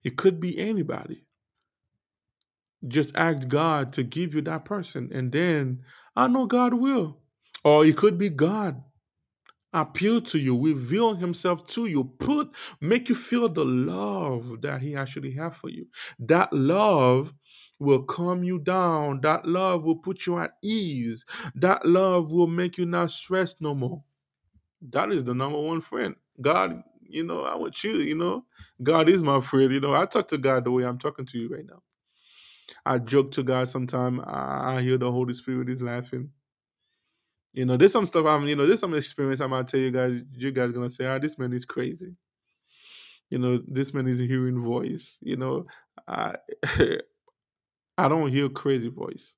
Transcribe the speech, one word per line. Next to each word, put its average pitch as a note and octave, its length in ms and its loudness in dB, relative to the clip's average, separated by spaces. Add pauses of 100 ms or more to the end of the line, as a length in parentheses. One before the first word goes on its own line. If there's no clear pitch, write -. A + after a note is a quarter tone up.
It - 120 -6
could F3+ 240 0
be F3+ 180 -4
anybody. G3 680 -6 (1600)
Just C#3 300 0
ask D3 320 0
God C#3+ 460 0
to C3+ 80 -2
give D3+ 320 -4
you D3+ 80 0
that D#3+ 220 -6
person, F#3 480 -8
and B2+ 200 -4
then C#3+ 500 0 (340)
I B3 120 4
know B3+ 180 2
God B3 280 2
will. A#3 440 0 (460)
Or D3+ 200 8
it D#3 120 8
could G3+ 220 4
be G3+ 100 2
God D#3+ 540 0 (920)
appeal G3 480 2
to E3+ 180 -4
you, B2+ 220 2
reveal D#3+ 540 2
himself F3 540 -2
to A#3 180 -4
you, C#3+ 180 0
put, C#4 460 -2 (300)
make A#3+ 280 0
you A#3+ 60 2
feel A#3+ 340 0
the D#3 160 -2
love C3+ 1000 -2
that C#3 180 -6
he C#3+ 160 -6
actually C3+ 360 -8
have D#3+ 240 -8
for - 120 -14
you. - 180 -12 (340)
That D#3+ 320 4
love D3 840 4 (440)
will C#3 240 4
calm F3+ 420 -2
you F3+ 160 -2
down. D#3 640 0
That D#3 240 2
love F3+ 380 0
will D#3+ 120 2
put F#3 300 -6
you F3 120 0
at E3+ 140 -6 (100)
ease. D#3+ 640 -2 (320)
That F3 300 4
love F3+ 460 4
will F3 140 4
make F3 320 -2
you F3 80 -2
not F3 240 -2
stressed F3+ 500 -4
no D3 140 -4
more. C#3 300 -4 (840)
That E3+ 220 0
is C#3+ 120 -2
the B2 100 -4
number C#3+ 260 -4
one D#3+ 200 -4
friend. - 360 -6 (240)
God, G#2+ 420 0 (200)
you D#3+ 220 -8
know, E3 180 -6
I - 140 -4
want - 280 -8
you, G#3+ 140 -2
you D3+ 180 -2
know, F3+ 280 -4 (380)
God D#3+ 260 6
is F#3 140 6
my C#3 180 4
friend. C3 320 4
You C#3 80 2
know, C#3 140 2
I E3+ 120 4
talk - 220 0
to D3+ 100 -2
God C3 260 2
the B2 60 0
way B2 140 2
I'm B2 140 -4
talking C#3 280 -6
to B2 120 -10
you A#2 100 -6
right - 180 -10
now. - 160 -20 (1040)
I C3 120 2
joke C3+ 340 2
to C#3 100 -2
God B2+ 260 0
sometime. B2+ 520 -2
I, C3 560 -4
I B2+ 60 0
hear B2+ 160 2
the B2 120 0
Holy B2 240 -2
Spirit B2+ 340 -6
is B2+ 140 -6
laughing. B2 480 -8 (1200)
You C3 120 -2
know, B2+ 120 4
there's F#3 160 8
some G#3+ 140 2
stuff D#3+ 200 2
I'm, D3 220 4
you D3 80 0
know, C#3+ 100 4
there's A3 140 4
some F3 140 -2
experience C3+ 460 -2
I C3+ 60 -2
might C3 220 -2
tell C3+ 120 0
you C3 120 0
guys, B2+ 300 0 (120)
you C3 160 -6
guys B2 220 -2
gonna B2 180 -4
say, B2+ 160 -6
"Ah, C3+ 120 -2
this D3+ 200 -6
man B2 140 -4
is B2 120 -6
crazy." E3+ 520 -8 (1120)
You C3+ 80 -4
know, B2 280 0
this C3+ 280 -4
man C3 140 -2
is B2 120 0
hearing B2+ 400 -2
voice. B2 600 -6
You B2 160 -6
know, C3 300 -4 (420)
I, - 260 -6 (280)
<laughs> - 40 -4 (1300)
I D#3 100 4
don't D3+ 240 2
hear C#3 160 2
crazy C3+ 400 -2
voice. - 500 -12